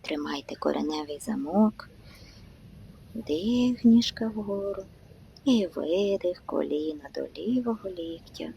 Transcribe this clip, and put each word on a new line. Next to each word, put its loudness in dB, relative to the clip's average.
Тримайте -6
кореневий -4
замок. 0
Вдих, 0
ніжка 6
вгору -4
і 6
видих 0
коліна -2
до -4
лівого -2
ліктя. -10